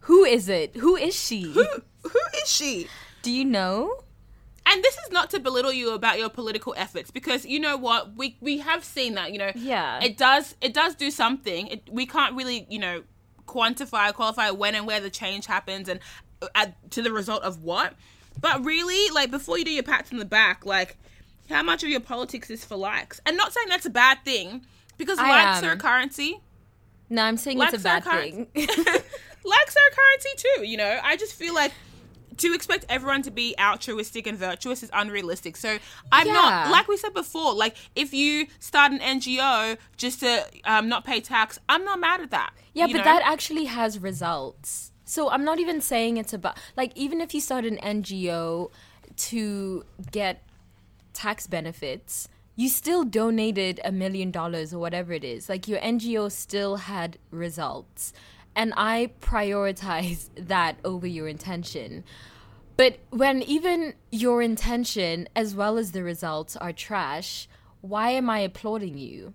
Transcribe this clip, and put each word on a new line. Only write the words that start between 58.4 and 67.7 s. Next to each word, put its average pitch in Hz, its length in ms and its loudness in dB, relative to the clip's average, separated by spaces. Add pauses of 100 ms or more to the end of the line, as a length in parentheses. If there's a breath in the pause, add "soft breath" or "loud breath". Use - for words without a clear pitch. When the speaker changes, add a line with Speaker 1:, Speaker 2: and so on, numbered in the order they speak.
Speaker 1:
And 220 220 0
I 233 340 2 (100)
prioritize 196 1120 -2
<laughs> - 40 -20
that 175 500 0
over 180 220 -4
your 160 200 -6
intention. 165 760 -10 (760 loud breath)
But 254 220 6 (100)
when 262 340 2
even 320 500 0 (180)
your 240 300 2
intention 220 920 -2
as 214 200 -2
well 208 220 0
as 214 140 -4
the 185 120 -6
results 165 540 -6
are 175 160 -8
trash, 170 720 -6 (340 soft breath)